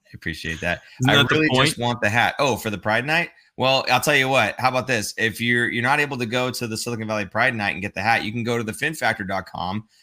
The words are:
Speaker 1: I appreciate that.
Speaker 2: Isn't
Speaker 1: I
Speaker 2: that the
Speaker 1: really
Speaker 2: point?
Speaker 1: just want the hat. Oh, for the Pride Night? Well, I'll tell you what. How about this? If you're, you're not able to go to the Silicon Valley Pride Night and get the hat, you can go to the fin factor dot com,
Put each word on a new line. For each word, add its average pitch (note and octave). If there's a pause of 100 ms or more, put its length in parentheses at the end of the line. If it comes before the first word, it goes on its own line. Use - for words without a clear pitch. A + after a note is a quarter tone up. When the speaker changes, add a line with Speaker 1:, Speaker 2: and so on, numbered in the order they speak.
Speaker 1:
I -
appreciate D#2+
that. F2 (180)
Speaker 2:
Isn't B2+
Speaker 1:
I -
Speaker 2:
that C3+
the D3+
Speaker 1:
really D#3
Speaker 2:
point? C3
Speaker 1:
just D#3
want A#2+
the G#2
hat. G#2+
Oh, C3+
for G#2
the G2+
Pride A2+
Night? E3 (260)
Well, C3
I'll B2
tell D3
you C3
what. B2
How B2
about B2+
this? A2+
If A2
you're, A#2+
you're A2
not C#3
able C#3+
to A#2+
go B2+
to A#2+
the A2
Silicon A2+
Valley G#2+
Pride A#2
Night G#2
and D#2
get G2
the F#2
hat, A2
you G#2+
can A#2
go A#2
to A#2
the G#2+
fin D#3
factor A2+
dot F#2+
com, F#2 (160)